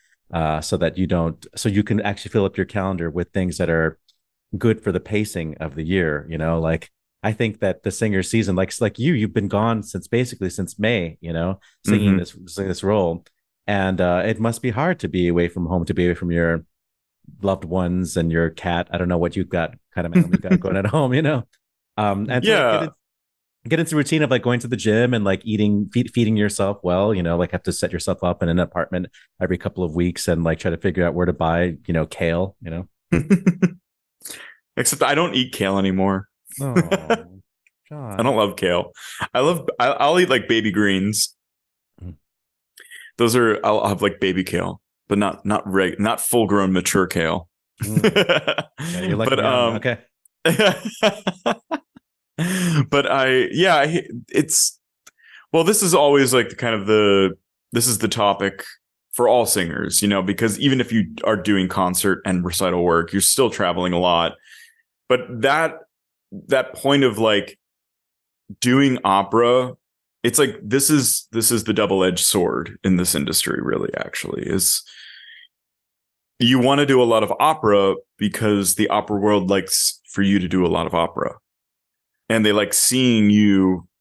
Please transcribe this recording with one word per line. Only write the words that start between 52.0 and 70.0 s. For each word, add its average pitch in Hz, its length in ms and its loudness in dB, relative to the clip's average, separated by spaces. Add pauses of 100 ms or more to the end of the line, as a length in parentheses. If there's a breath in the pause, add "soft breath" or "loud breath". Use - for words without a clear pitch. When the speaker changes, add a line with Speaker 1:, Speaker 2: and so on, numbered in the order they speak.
Speaker 2:
but 139 220 2
I, 131 420 2
yeah, 170 240 4
I, 151 260 2 (280)
it's, - 480 0 (760 loud breath)
well, 165 120 4
this 202 180 2
is 175 120 2
always, 143 380 6
like, 123 240 2
kind 117 180 -2
of 98 120 -4
the, 101 500 4 (360)
this 117 140 0
is 113 120 -2
the 107 100 -2
topic 101 560 0 (480)
for 123 160 2
all 120 160 4
singers, 80 580 -2
you 104 60 2
know, 98 140 2
because 101 360 -2
even 131 220 0
if - 120 -4
you 110 120 2 (200)
are 107 120 2
doing 95 320 0
concert 92 560 -2
and 92 200 -2
recital 90 380 -2
work, 85 300 0
you're 98 80 0
still 120 300 2
traveling 90 420 -2
a 87 60 0
lot. 85 340 2 (760 loud breath)
But 127 120 2 (220)
that, 151 320 2 (720)
that - 280 0
point 139 300 2
of, 113 140 2
like, 107 400 2 (1040)
doing 127 440 2
opera, 117 720 2 (480)